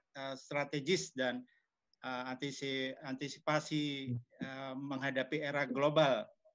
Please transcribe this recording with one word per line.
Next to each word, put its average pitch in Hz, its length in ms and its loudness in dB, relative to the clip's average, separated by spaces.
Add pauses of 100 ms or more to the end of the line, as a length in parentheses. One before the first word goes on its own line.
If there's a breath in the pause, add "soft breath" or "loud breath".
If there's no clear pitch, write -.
(160)
eh, 135 240 -8
strategis 143 720 0
dan, 127 320 0 (640 soft breath)
eh, 127 240 -4
antisi-, 135 720 -2
antisipasi, 143 1120 -2
eh, 135 640 -8
menghadapi 139 640 0
era 143 240 0
global. 139 560 6 (320)